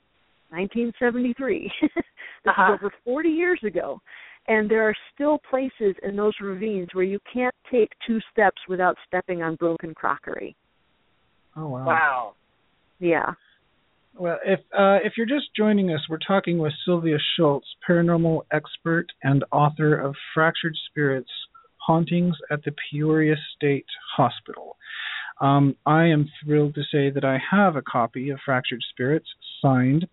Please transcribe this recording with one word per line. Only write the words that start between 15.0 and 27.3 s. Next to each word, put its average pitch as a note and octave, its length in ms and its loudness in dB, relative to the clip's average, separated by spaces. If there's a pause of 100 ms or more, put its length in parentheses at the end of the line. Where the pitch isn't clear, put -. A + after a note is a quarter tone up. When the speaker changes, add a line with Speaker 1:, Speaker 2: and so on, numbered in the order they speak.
Speaker 3:
if G#3+ 100 -4
you're A3+ 100 -2
just C4+ 300 -4
joining G#3 380 2
us, D3 160 -2
we're D#3+ 80 -4
talking F#3+ 400 0
with D3+ 160 0 (100)
Sylvia E3 340 0 (200)
Schultz, C#3+ 300 2 (220)
paranormal E3+ 520 2 (100)
expert E3 540 -2 (180)
and C#3 280 2
author D3 440 2
of C#3 180 -2 (200)
Fractured D#3+ 420 0 (140)
Spirits, C3+ 420 -2 (460)
Hauntings E3+ 580 0 (160)
at D3 120 -6
the D3 100 -6 (180)
Peoria D#3 440 2 (200)
State C#3+ 300 0 (320)
Hospital. - 580 -2 (640)
Um, C#3 340 4 (100)
I D#3 220 4
am D3+ 220 2 (140)
thrilled D3 320 2
to D3 80 -6
say C#3 280 0
that C#3 140 -2
I C3+ 120 2 (120)